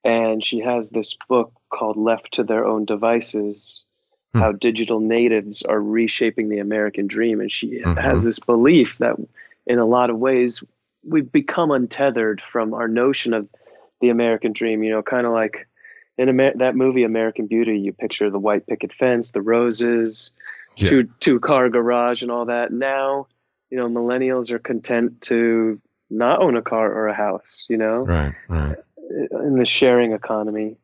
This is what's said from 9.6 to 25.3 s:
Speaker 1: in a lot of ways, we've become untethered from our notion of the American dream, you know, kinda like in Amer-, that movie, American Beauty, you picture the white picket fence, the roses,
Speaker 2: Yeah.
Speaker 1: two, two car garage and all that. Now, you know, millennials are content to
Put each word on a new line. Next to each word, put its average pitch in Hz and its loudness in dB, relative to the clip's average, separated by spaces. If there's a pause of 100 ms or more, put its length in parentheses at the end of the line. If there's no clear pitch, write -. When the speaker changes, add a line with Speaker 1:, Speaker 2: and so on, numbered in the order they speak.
Speaker 1:
in 120 2
a 117 2
lot 123 4
of 110 -4
ways, 123 0 (440)
we've 151 0
become 156 0
untethered 120 0
from 113 -4
our 113 -4
notion 123 0
of 104 -2 (520)
the 123 4
American 117 0
dream, 110 -2
you 110 0
know, 110 0
kinda 120 -2
like 110 -4 (500)
in 127 4
Amer-, 135 4
that 127 0
movie, 131 2
American 113 -2
Beauty, 113 0
you 98 -4
picture 104 -4
the 101 -4
white 104 0
picket - -6
fence, 123 0
the 101 -4
roses, 117 0 (440)
Speaker 2:
Yeah. 104 2
Speaker 1:
two, 135 6 (180)
two 127 4
car 127 4
garage 120 0
and 120 -6
all 120 -4
that. 120 -2
Now, 135 -2 (420)
you 127 -6
know, 123 -2
millennials 123 -2
are 117 -4
content 117 -2
to 113 0 (300)